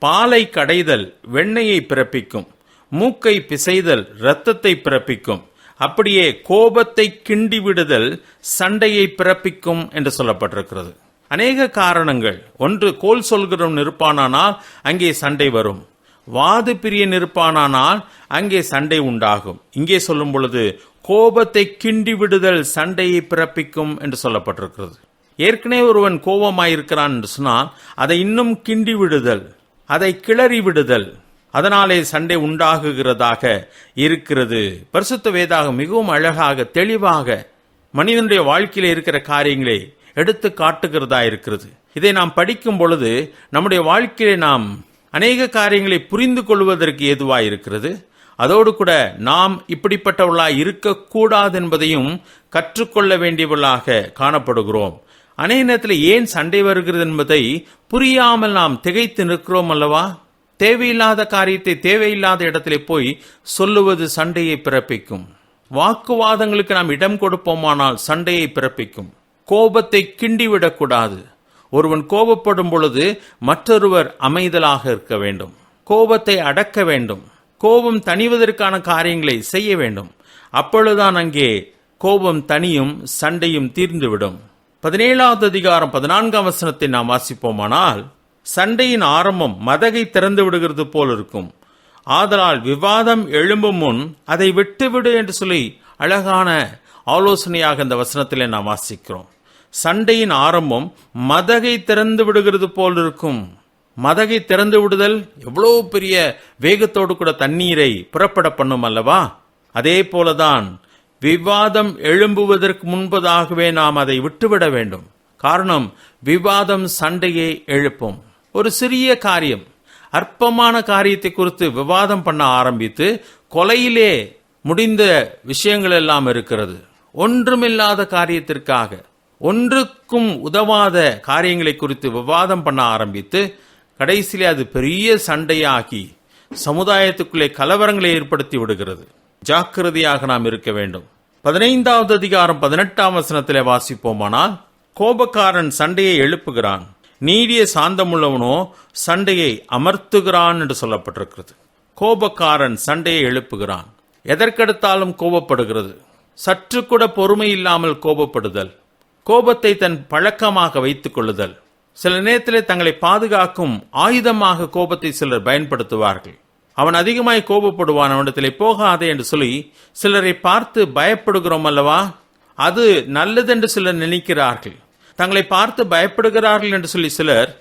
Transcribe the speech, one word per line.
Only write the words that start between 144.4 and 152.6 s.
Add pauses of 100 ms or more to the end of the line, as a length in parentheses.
"கோபக்காரன்
சண்டையை
எழுப்புகிறான், (360)
நீடிய (120)
சாந்தமுள்ளவனோ (380)
சண்டையை (220)
அமர்த்துகிறான்"
என்று
சொல்லப்பட்டிருக்கிறது. (460)
கோபக்காரன்